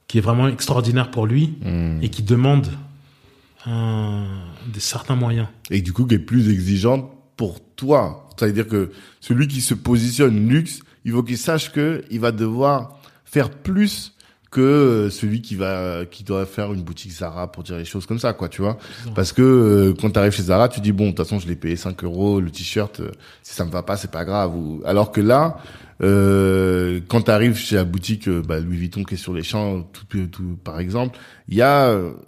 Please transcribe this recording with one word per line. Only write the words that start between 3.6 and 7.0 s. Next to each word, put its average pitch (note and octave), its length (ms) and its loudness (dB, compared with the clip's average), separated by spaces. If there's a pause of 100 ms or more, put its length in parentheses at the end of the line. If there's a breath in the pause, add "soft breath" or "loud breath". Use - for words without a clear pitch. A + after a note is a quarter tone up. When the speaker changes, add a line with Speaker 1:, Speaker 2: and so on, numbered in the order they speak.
Speaker 1:
un, G#2+ 600 -2 (460)
des G#2 60 -12
certains - 380 -4
moyens. A#2 320 0 (220)
Speaker 2:
Et F#2+ 120 0
du F2 100 -4
coup, B2 140 0
qui A#2 80 4
est F#2 60 4
plus A#2 280 2
exigeante G2+ 640 2 (260)